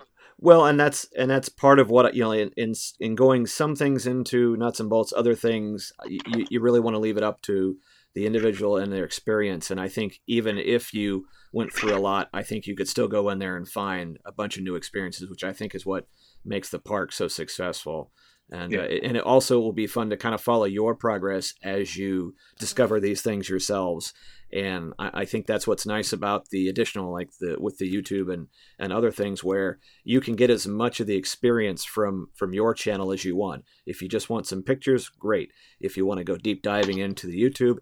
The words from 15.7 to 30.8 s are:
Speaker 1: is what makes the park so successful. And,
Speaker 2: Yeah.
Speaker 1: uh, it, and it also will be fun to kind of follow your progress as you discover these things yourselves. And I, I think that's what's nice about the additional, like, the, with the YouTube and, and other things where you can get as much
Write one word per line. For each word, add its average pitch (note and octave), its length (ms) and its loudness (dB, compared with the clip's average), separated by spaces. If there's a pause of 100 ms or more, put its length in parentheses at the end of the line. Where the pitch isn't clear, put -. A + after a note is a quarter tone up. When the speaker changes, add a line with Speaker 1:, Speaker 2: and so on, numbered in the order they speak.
Speaker 1:
is F#2 100 -12
what F#2+ 220 -4 (360)
makes G2+ 260 -6
the F2+ 100 -8
park G2 340 -4
so F#2 140 -2
successful. D#2+ 840 -6 (380)
And, F2 240 -8
Speaker 2:
Yeah. G2 80 0
Speaker 1:
uh, - 40 -4
it, - 180 -2
and B2 120 -2
it A2+ 80 0
also B2+ 380 4
will A2+ 120 0
be G#2+ 140 0
fun A2 220 -2
to G#2 80 -2
kind A#2 180 -2
of G#2 60 -4
follow A#2 240 2
your G#2+ 300 0
progress G2 580 -2 (100)
as G2 320 -4
you F#2 400 -4 (240)
discover A2 400 2
these G2 220 0
things G2+ 260 -4
yourselves. F#2 680 -4 (400)
And F#2 460 -6
I, G2 220 -6
I G2 40 -4
think G#2+ 220 -6
that's G#2+ 180 -2
what's G#2 200 0
nice G#2+ 260 -4
about G2+ 380 -2
the F#2+ 180 0
additional, F#2+ 460 -2
like, F2+ 160 -6 (100)
the, E2+ 180 -4
with G2 200 -4
the F#2+ 120 -4
YouTube F#2+ 440 -2
and, E2 140 -10 (300)
and F#2 140 -6
other A2+ 180 2
things G2+ 320 -4
where F#2+ 380 0 (240)
you A#2+ 160 4
can A#2 160 -2
get A#2+ 140 6
as G#2+ 180 2
much A2 320 -2